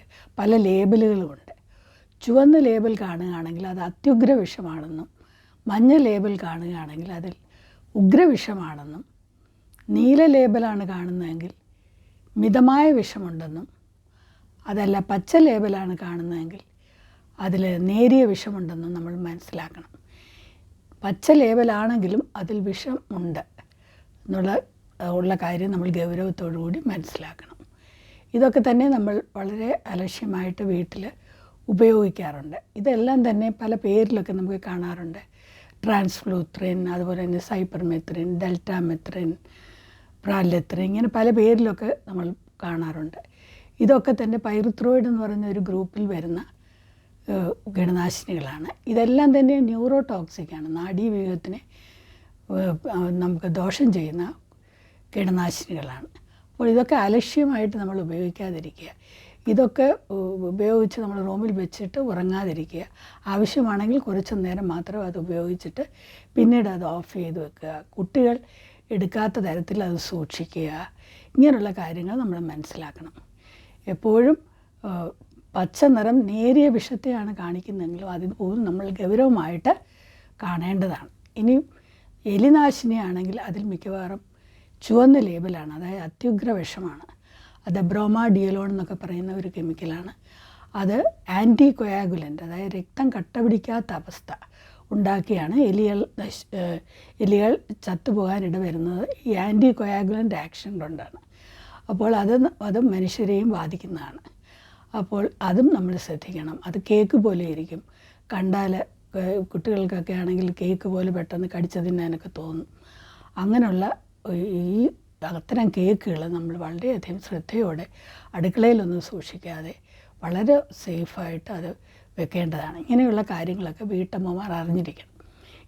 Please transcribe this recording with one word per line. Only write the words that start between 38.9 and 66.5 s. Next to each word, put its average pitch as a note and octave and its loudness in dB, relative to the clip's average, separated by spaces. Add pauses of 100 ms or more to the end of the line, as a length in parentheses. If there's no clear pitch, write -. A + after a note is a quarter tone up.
pralethrin, F3+ 0
ഇങ്ങനെ G#3 0
പല A3+ 2
പേരിലൊക്കെ A3 4 (100)
നമ്മൾ F3+ -6 (300)
കാണാറുണ്ട്. E3 -8 (600)
ഇതൊക്കെ C4 4
തന്നെ A3+ -2
pyrethroid A3+ 0
എന്ന് A3+ -2
പറയുന്ന G#3 -6
ഒരു G3 -4
ഗ്രൂപ്പിൽ F#3+ -4
വരുന്ന, E3+ -6 (840)
ഏഹ്, F#3 -2 (240)
കീടനാശിനികളാണ്. F3 -4 (180)
ഇതെല്ലാം B3+ 4
തന്നെ C#4 6
ന്യൂറോടോക്സിക് A3+ -2
ആണ്, D#3 -8
നാഡീവ്യൂഹത്തിനെ, F#3+ -4 (920)
ഏഹ്, F#3 -2
ആ, F3+ -2
നമുക്ക് F3+ -2
ദോഷം F#3+ 2
ചെയ്യുന്ന E3+ -4 (800)
കീടനാശിനികളാണ്. F3 -4 (440)
അപ്പോൾ A#3 -2
ഇതൊക്കെ A#3+ 4
അലക്ഷ്യമായിട്ട് A3+ 0
നമ്മൾ F#3+ -4
ഉപയോഗിക്കാതിരിക്കുക. E3+ -8 (580)
ഇതൊക്കെ C4 2 (160)
ഉ-, F#3+ -6
ഉപയോഗിച്ച് G#3+ 0
നമ്മൾ G3+ -6
റൂമിൽ G3 -4
വെച്ചിട്ട് F#3+ -6
ഉറങ്ങാതിരിക്കുക. F3+ -4 (420)
ആവശ്യമാണെങ്കിൽ G#3+ 0
കുറച്ച് G3 -4
നേരം F#3 -4
മാത്രം F3 -6
അത് F3 -8
ഉപയോഗിച്ചിട്ട് F3 -6 (520)
പിന്നീട് A#3 6